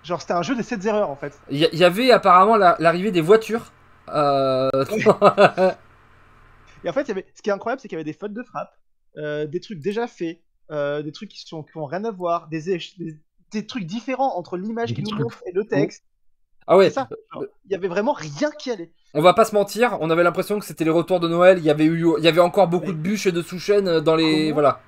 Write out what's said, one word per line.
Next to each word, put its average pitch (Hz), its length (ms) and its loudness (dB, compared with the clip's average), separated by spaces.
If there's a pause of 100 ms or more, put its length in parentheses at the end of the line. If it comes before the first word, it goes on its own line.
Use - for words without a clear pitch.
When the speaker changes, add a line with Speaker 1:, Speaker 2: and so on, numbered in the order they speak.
Speaker 1:
genre, 170 180 -8
c'était - 100 -10
un 175 100 0
jeu 240 140 -4
des 226 80 -6
sept 196 220 -8
erreurs, 208 240 -2
en 139 80 -12
fait. 143 200 -14 (140)
Speaker 2:
Il 143 60 -4
y 156 80 2
a, - 80 2
il 156 60 -6
y 180 40 4
avait 214 280 4
apparemment 196 440 6
la, 185 240 4
l'arrivée 175 320 0
des 175 80 0
voitures. 220 540 2 (340)
Euh, 135 640 0 (200)
Speaker 1:
Ouais. 196 920 4
Speaker 2:
<laughs> - 60 -20 (960)
Speaker 1:
Et 170 60 -4
en 165 40 -8
fait, 277 80 -2
il 277 60 -6
y 226 40 -8
avait, 190 220 -8
ce - 80 -20
qui - 80 -4
est 196 40 0
incroyable, 226 280 -6
c'est 208 60 -20
qu'il 175 100 -10
y - 20 -8
avait 151 100 -8
des 151 80 -12
fautes 208 160 -10
de 247 100 -12
frappe, - 280 -12 (460)
euh, 151 300 -6
des 160 120 -8
trucs 175 200 -14
déjà 208 280 -4
faits, 175 320 -10 (320)
euh, 147 300 -4
des 151 100 -10
trucs 202 160 -18
qui - 140 -20
sont, 160 220 -14
qui - 120 -20
ont 151 100 -10
rien 175 200 -8
à 233 60 -6
voir, 170 380 -4
des 160 200 -8
éch-, 175 300 -8
des, 160 200 -12 (320)
des 214 140 -8
trucs 202 220 -10
différents 247 500 -4
entre 180 200 -10
l'image 226 320 -6
Speaker 3:
Des - 60 -4
Speaker 1:
qui - 60 -8
nous 208 80 -6
Speaker 3:
trucs 214 140 -4
Speaker 1:
montre - 240 -8
et 254 60 -12
le 202 100 -2
Speaker 3:
faux. 214 60 -10
Speaker 1:
texte. - 360 -2 (640)
Speaker 2:
Ah 175 100 6
ouais. 190 120 6
Speaker 1:
C'est - 40 -4
ça, 262 160 -6 (240)
genre, 156 120 -10 (200)
il 185 60 -10
y 196 40 -2
avait 185 120 -6
vraiment 208 260 -2
rien 156 380 -6
qui 294 180 -14
allait. 175 220 -10 (240)
Speaker 2:
On 151 60 0
va 180 120 6
pas 220 100 4
se 208 120 0
mentir, 208 460 0
on 160 100 -2
avait 170 120 2
l'impression 180 360 -2
que - 60 -12
c'était 156 200 -8
les 160 60 2
retours 170 280 0
de 170 80 -2
Noël, 180 300 6
il 160 60 -6
y 151 80 2
avait 151 140 2
eu, 165 340 2
il 156 40 -4
y 170 40 4
avait 165 140 4
encore 175 260 4
beaucoup 170 180 -4
Speaker 1:
Mais 190 80 -6
Speaker 2:
de 156 60 -8
bûches 196 260 -6
et 190 60 2
de 170 100 -4
sous-chaînes, 196 460 -2
euh, 165 120 2
dans 160 160 2
les, 156 280 2
Speaker 1:
comment, 151 100 -2
Speaker 2:
voilà. 147 340 2